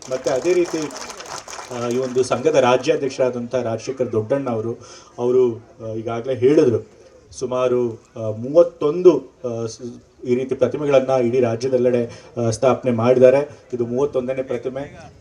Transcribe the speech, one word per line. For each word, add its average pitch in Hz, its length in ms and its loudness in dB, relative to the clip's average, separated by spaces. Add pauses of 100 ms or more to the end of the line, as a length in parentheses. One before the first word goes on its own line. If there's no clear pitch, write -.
(120)
ಮತ್ತು 131 180 -2
ಅದೇ 147 240 0
ರೀತಿ, 170 380 -2 (800)
ಆ, 120 140 -6
ಈ 120 100 -2
ಒಂದು 127 260 0
ಸಂಘದ 143 320 0
ರಾಜ್ಯಾಧ್ಯಕ್ಷರಾದಂಥ 131 1000 0
ರಾಜಶೇಖರ್ 123 560 -4
ದೊಡ್ಡಣ್ಣ 127 380 -2
ಅವರು, 113 300 -4 (380)
ಅವರು, 123 380 2
ಆ, 113 380 -14
ಈಗಾಗಲೇ 117 420 -6
ಹೇಳಿದ್ರು, 127 520 4 (440)
ಸುಮಾರು, 123 640 -2
ಆ, - 260 -18
ಮೂವತ್ತೊಂದು, 151 1000 2
ಆ, 117 460 -8
ಸ್-, 113 180 -10 (420)
ಈ 123 100 2
ರೀತಿ 131 200 -4
ಪ್ರತಿಮೆಗಳನ್ನ 135 540 2
ಇಡೀ 127 300 2
ರಾಜ್ಯದೆಲ್ಲೆಡೆ, 120 840 0 (120)
ಆ, 117 120 0
ಸ್ಥಾಪನೆ 123 420 0
ಮಾಡಿದ್ದಾರೆ. 127 680 4 (140)
ಇದು 120 120 -2
ಮೂವತ್ತೊಂದನೇ 131 580 -4
ಪ್ರತಿಮೆ. 131 380 -6 (400)